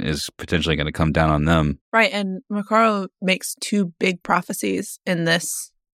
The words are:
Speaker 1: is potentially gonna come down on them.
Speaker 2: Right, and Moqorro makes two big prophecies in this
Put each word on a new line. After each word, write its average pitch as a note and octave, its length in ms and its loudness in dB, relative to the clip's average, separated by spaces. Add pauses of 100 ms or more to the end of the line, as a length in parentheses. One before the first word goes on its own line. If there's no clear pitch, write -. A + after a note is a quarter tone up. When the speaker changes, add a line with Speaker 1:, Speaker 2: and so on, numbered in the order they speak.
Speaker 1:
is D2+ 360 -4
potentially D#2+ 400 0
gonna D2 160 -2
come D#2+ 200 2
down D#2+ 180 4
on D2+ 160 2
them. D#2 320 4 (140)
Speaker 2:
Right, A3 200 2
and F#3+ 300 -4 (100)
Moqorro G#3 560 0 (140)
makes F#3 380 -2
two G3 380 -2
big F#3 240 -2
prophecies F#3+ 840 -2
in E3+ 180 0
this - 460 -2 (280)